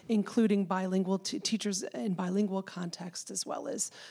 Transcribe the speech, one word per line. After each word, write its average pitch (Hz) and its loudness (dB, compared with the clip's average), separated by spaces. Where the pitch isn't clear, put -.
including 208 4
bilingual 190 2
t-, 190 -4
teachers 208 -2
in 226 -2
bilingual 190 0
context, 180 -8
as - -4
well - -4
as - -4